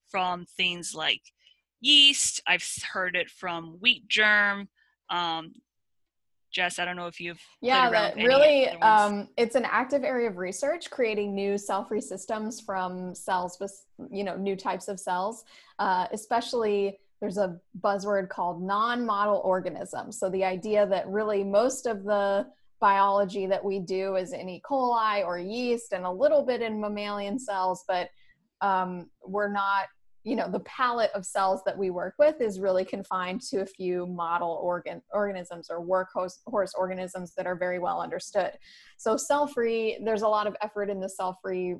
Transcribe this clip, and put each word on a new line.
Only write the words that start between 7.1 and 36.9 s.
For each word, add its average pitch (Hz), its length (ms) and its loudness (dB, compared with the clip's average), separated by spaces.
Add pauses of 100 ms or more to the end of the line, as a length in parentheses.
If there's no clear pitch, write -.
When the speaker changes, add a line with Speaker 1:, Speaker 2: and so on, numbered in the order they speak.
Speaker 1:
you've 170 200 -10 (200)
played 226 80 -2
Speaker 2:
Yeah, 254 220 6
Speaker 1:
around - 20 2
Speaker 2:
that 208 220 2
Speaker 1:
with 214 100 0
any 240 40 6
Speaker 2:
really, 277 400 8
Speaker 1:
other - 100 -6
ones. 208 420 8
Speaker 2:
um, 196 160 -8
it's 233 200 4
an 240 80 2
active 254 400 0
area 240 240 0
of 190 80 -6
research, 269 520 -4
creating 208 460 0
new 202 240 0
cell-free 208 420 -2
systems 214 600 -8
from 185 540 -6
cells 180 460 -4
with, 196 240 -10 (260)
you 196 120 -4
know, 190 140 -4
new 196 180 -2
types 185 320 -4
of 196 140 -8
cells. 190 440 -4 (360)
Uh, 185 320 2
especially, 214 880 0 (200)
there's 202 180 -4
a 180 200 0 (220)
buzzword 196 480 2
called 175 340 -4
non-model 208 840 0
organisms. 180 760 -2
So 190 120 -2
the 190 140 0
idea 208 420 2
that 185 220 0
really 208 340 0
most 214 440 2
of 208 180 -4
the 202 420 2 (340)
biology 196 680 4
that 190 180 0
we 196 160 -2
do 190 340 -2
is 185 180 -4
in 185 160 -8
E. 175 160 -12
coli 226 600 0
or 175 120 -4
yeast 233 540 -4
and 180 120 -4
a 180 60 -2
little 277 340 4
bit 247 180 0
in 220 180 -4
mammalian 208 580 -4
cells, 185 500 -2
but, 180 220 -2 (500)
um, 180 500 0 (140)
we're 202 260 -2
not, 196 360 0 (360)
you 226 140 -2
know, 180 140 -2
the 196 100 -4
palette 240 540 0
of 196 100 -6
cells 190 400 0
that - 120 -2
we 190 140 -2
work 180 280 -6
with 302 220 4
is 208 180 -2
really 185 260 2
confined 190 580 -4
to - 180 -4
a 196 60 -4
few 180 400 -4
model 170 560 -2
organ-, 175 400 -4 (100)
organisms 185 580 -4
or 170 140 -6
workhorse, 185 600 -2
horse 202 280 0
organisms 185 600 -4